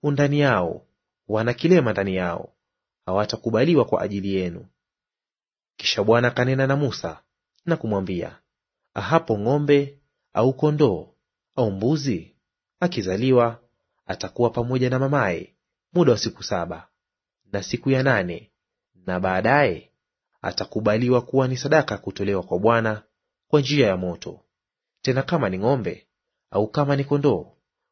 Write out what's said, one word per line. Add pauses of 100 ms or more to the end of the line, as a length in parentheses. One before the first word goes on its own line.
u
ndani
yao, (420)
wana
kilema
ndani
yao, (520)
hawatakubaliwa
kwa
ajili
yenu. (1120)
Kisha
Bwana
akanena
na
Musa (420)
na
kumwambia, (540)
"Hapo
ng'ombe (340)
au
kondoo (420)
au
mbuzi (440)
akizaliwa, (440)
atakuwa
pamoja
na
mamaye (380)
muda
wa
siku
saba, (640)
na
siku
ya
nane, (440)
na
baadaye (500)
atakubaliwa
kuwa
ni
sadaka
ya
kutolewa
kwa
Bwana (440)
kwa
njia
ya
moto. (640)
Tena
kama
ni
ng'ombe (440)
au
kama
ni
kondoo, (340)